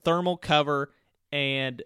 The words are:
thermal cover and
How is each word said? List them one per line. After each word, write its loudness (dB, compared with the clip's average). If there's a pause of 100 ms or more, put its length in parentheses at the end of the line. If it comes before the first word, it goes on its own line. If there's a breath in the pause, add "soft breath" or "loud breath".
thermal 2
cover 0 (400)
and -2